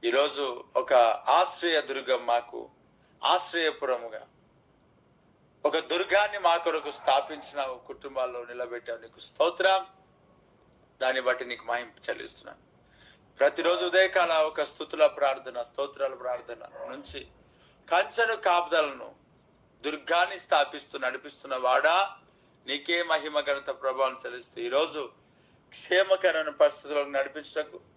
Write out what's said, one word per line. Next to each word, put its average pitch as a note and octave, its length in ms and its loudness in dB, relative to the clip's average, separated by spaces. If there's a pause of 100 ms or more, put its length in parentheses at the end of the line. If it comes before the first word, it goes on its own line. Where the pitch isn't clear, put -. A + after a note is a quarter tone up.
ఈరోజు C#3 420 2 (380)
ఒక B2+ 100 -2 (460)
ఆశ్రయ E3+ 400 0 (120)
దుర్గం C3 320 -2 (100)
మాకు, A#2 280 -2 (640)
ఆశ్రయపురముగా C3+ 1000 -2 (1400)
ఒక D3+ 140 2 (140)
దుర్గాన్ని G3+ 460 0 (100)
మా E3 40 6 (120)
కొరకు D#3 340 -2
స్థాపించిన C#3+ 640 -2 (280)
కుటుంబాల్లో B2+ 640 -6
నిలబెట్టావు, A#2+ 540 -10
నీకు - 240 -20
స్తోత్రం. F#3 520 2 (1200)
దాన్ని B2+ 260 0
బట్టి B2+ 240 0
నీకు A#2 200 -10
మహిమ A#2+ 180 -4 (180)
చెల్లిస్తున్నాను. - 560 -12 (760)
ప్రతిరోజు E3+ 520 2
ఉదయకాల F#3 420 4 (160)
ఒక D3+ 220 -2
స్తుతుల D#3 340 0 (140)
ప్రార్థన, C3 400 0 (100)
స్తోత్రాల C3+ 540 -4
ప్రార్థన B2 400 -8 (300)
నుంచి C#3+ 280 -14 (680)
కంచెను, A3 480 0 (100)
కాపుదలను, D#3+ 600 2 (760)
దుర్గాన్ని E3+ 600 0
స్థాపిస్తూ D3 500 0 (100)
నడిపిస్తున్న C3+ 500 -6 (120)
వాడా, C3+ 280 4 (720)
నీకే D3 320 -2 (140)
మహిమ, D3+ 240 -2 (120)
ఘనత, C#3 220 -4 (120)
ప్రభావం C3 420 0
చెల్లిస్తూ B2 320 -12 (120)
ఈరోజు D3 340 0 (720)
క్షేమకరమైన F3+ 800 2 (100)
పరిస్థితులకు C#3+ 560 0
నడిపించుటకు D3 640 -6 (160)